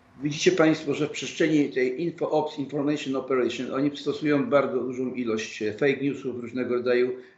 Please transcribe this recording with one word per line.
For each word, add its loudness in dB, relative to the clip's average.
Widzicie 2
państwo, 2
że -2
w -6
przestrzeni 0
tej -2
Info -2
Ops, 0
Information -2
Operation, 0
oni 0
stosują 0
bardzo 4
dużą -2
ilość, -2
e, -2
fake 2
newsów, -4
różnego -2
rodzaju 4